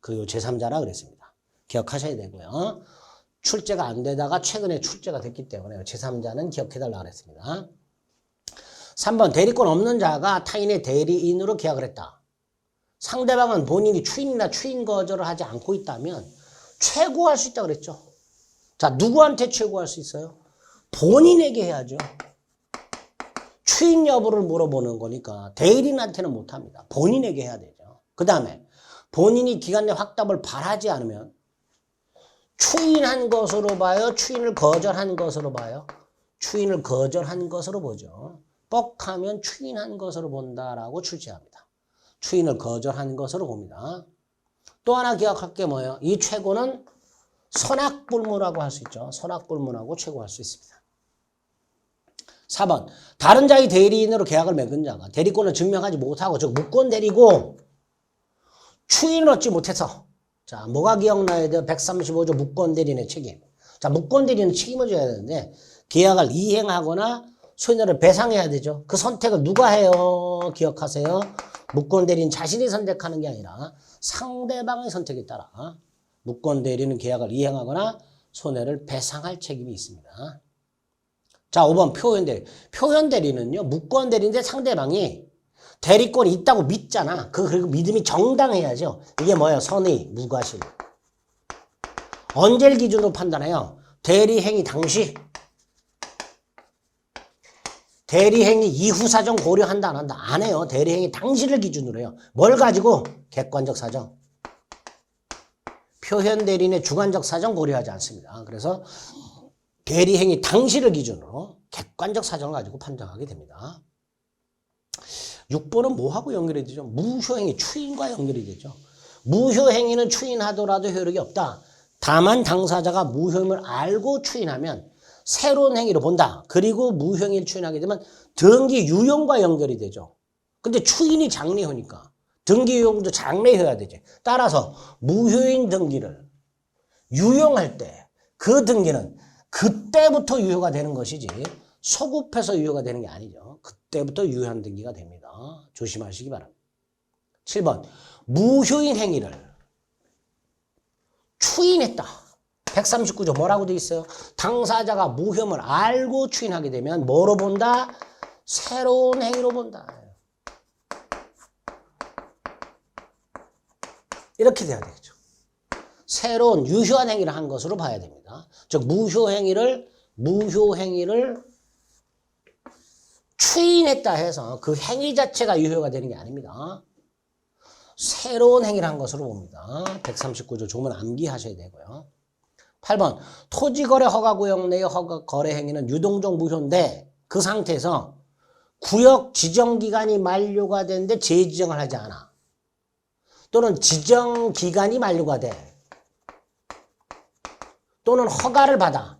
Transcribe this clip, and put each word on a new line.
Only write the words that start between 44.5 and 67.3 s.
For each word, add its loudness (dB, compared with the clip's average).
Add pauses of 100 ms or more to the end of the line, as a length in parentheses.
또 2
하나 0
기억할 -2
게 -4
뭐예요? -6
이 0
최고는 -4 (640)
선악불문하고 -4
할 -6
수 -16
있죠. -16
선악불문하고 -8
최고할 -12
수 -16
있습니다. -16 (1700)
사 -4
번, -2 (300)
다른 8
자의 8
대리인으로 4
계약을 2
맺은 -4
자가 -10
대리권을 2
증명하지 -2
못하고, -4
즉 -2
무권 2
대리고 6 (1300)
추인을 4
얻지 2
못해서, -4 (400)
자, -16
뭐가 2
기억나야 2
돼요? 0
백삼십오 -2
조 2
무권 -2
대리인의 -2
책임. -12 (400)
자, -4
무권 2
대리인은 2
책임을 -4
져야 0
되는데 -8 (340)
계약을 4
이행하거나 -2 (320)